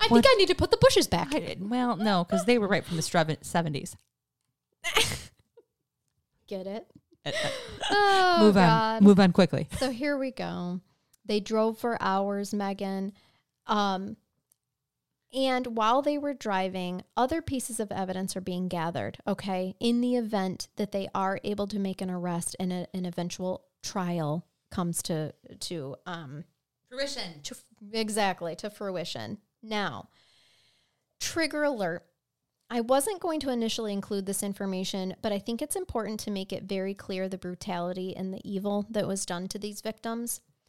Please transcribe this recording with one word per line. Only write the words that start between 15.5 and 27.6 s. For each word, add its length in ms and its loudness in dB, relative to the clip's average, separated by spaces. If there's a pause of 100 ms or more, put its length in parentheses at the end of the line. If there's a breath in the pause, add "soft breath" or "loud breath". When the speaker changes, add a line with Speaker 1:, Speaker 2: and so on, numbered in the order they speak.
Speaker 2:
while 240 4
they 160 0
were 160 -4
driving, 720 -4 (140)
other 260 0
pieces 380 -6
of 120 -4
evidence 420 -4
are 60 -6
being 280 -4
gathered, 580 -4
okay, 520 -4
in 220 2
the 160 2
event 600 -2
that 160 -4
they 220 -4
are 300 0
able 220 -4
to 120 -6
make 220 -4
an 100 -4
arrest 480 -4
and 140 -2
a, 220 -4
an 100 -4
eventual 600 -6 (180)
trial 640 -2 (240)
comes 320 -4
to, 320 -4 (260)
to, 360 -8 (100)
um, 380 -12 (440)
Speaker 1:
Fruition. 540 -8
Speaker 2:
to 120 -12
f-, 380 -20